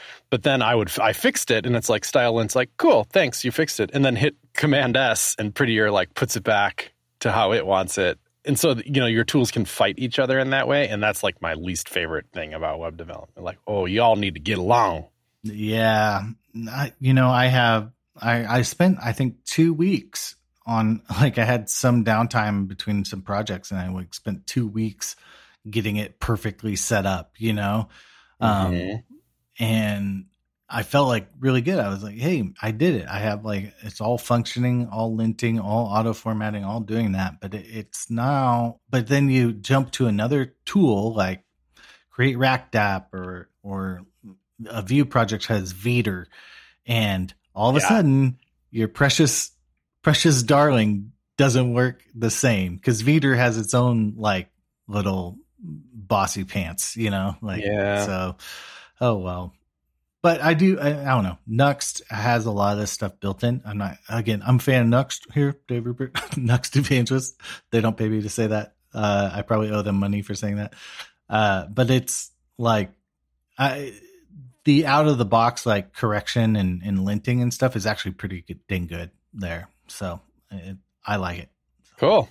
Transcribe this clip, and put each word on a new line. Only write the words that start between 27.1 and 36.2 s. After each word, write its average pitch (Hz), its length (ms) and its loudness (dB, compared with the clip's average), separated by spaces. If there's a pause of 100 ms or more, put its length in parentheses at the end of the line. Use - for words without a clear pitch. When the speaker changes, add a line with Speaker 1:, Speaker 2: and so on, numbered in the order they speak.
Speaker 2:
you 113 140 -2
know? 104 360 -2 (520)
Um, 98 320 2
Speaker 1:
Mm-hmm. - 920 -8
Speaker 2:
and 104 640 -2 (420)
I 135 160 -6
felt, 143 240 2
like, 110 200 0 (100)
really 127 240 2
good. 175 160 0
I 107 100 0
was 98 140 -6
like, 104 140 -12
"Hey, 127 360 -2 (100)
I 110 80 -2
did 139 240 0
it. 95 140 -4
I 98 100 -6
have, 104 260 -4
like, 104 380 -6
it's 104 180 -12
all 117 180 -2
functioning, 120 720 0
all 113 240 -2
linting, 113 460 0
all 110 240 0
auto 110 260 0
formatting, 107 520 -4